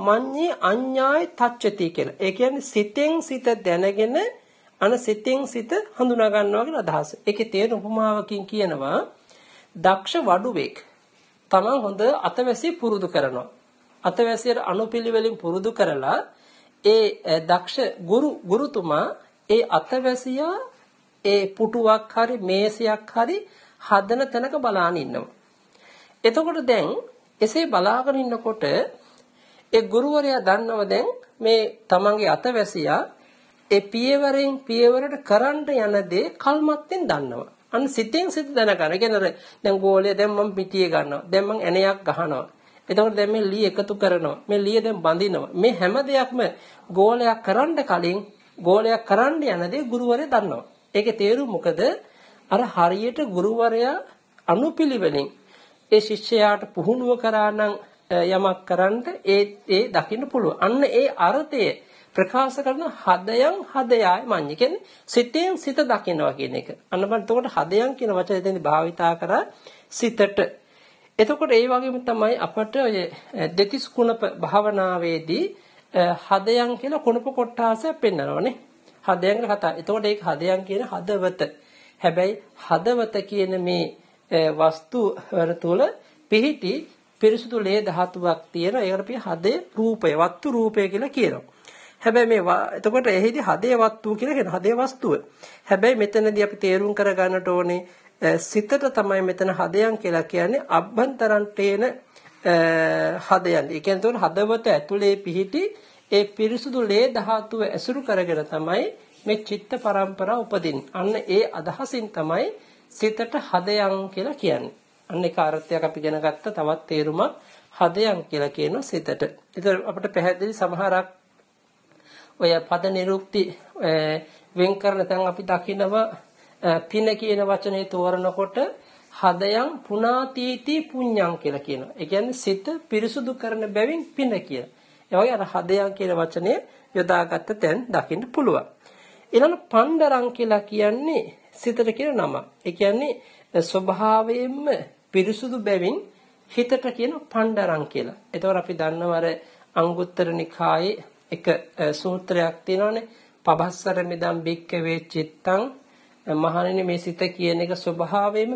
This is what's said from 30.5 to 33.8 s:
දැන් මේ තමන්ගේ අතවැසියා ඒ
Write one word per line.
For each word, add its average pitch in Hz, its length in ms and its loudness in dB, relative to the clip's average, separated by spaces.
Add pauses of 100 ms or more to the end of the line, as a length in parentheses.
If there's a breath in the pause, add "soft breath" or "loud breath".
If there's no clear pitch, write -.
දැන් 202 240 0 (280)
මේ 226 240 6 (240)
තමන්ගේ 202 460 4
අතවැසියා 185 720 0 (680 soft breath)
ඒ 202 120 6